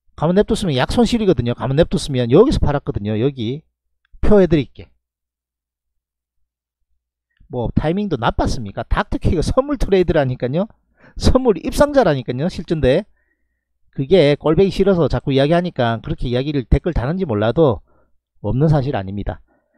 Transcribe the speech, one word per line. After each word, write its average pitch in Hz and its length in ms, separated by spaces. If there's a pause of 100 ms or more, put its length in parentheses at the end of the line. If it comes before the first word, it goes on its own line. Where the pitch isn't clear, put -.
(160)
가만 170 200
냅뒀으면 202 400
약손실이거든요. 180 800
가만 127 220
냅뒀으면 135 560
여기서 220 280
팔았거든요. 110 600
여기 131 440 (580)
표해드릴게. 165 680 (2500)
뭐 120 280
타이밍도 175 420
나빴습니까? 113 640
닥터케이가 - 580
선물 285 360
트레이드라니까요. 160 920 (500)
선물 254 480
입상자라니까요. 185 840
실전데. 160 560 (840)
그게 147 460
꼴보기 165 340
싫어서 175 400
자꾸 135 240
이야기하니까 139 680
그렇게 - 280
이야기를 135 360
댓글 156 280
다는지 165 320
몰라도 117 560 (580)
없는 123 300
사실 143 260
아닙니다. 98 460 (360)